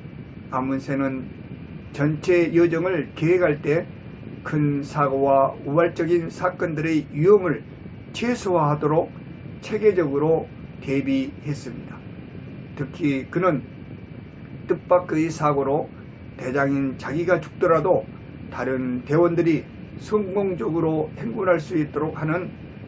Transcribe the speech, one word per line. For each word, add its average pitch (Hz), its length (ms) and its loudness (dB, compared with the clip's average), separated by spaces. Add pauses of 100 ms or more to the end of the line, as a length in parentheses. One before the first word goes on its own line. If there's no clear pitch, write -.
(520)
아문센은 135 720 -2 (680)
전체 156 600 2
여정을 170 640 2
계획할 160 460 4
때 156 240 2 (580)
큰 147 380 2
사고와 139 720 4 (100)
우발적인 165 640 2
사건들의 160 840 0
위험을 175 520 4 (500)
최소화하도록 156 960 2 (480)
체계적으로 165 880 2 (320)
대비했습니다. 135 1160 -2 (800)
특히 135 520 -2
그는 165 320 2 (1040)
뜻밖의 170 640 2
사고로 139 580 0 (480)
대장인 139 600 0
자기가 165 440 0
죽더라도 165 640 2 (440)
다른 127 540 -2
대원들이 165 640 4 (320)
성공적으로 180 1200 0
행군할 190 420 2
수 165 180 -4
있도록 151 440 -2
하는 160 280 0 (380)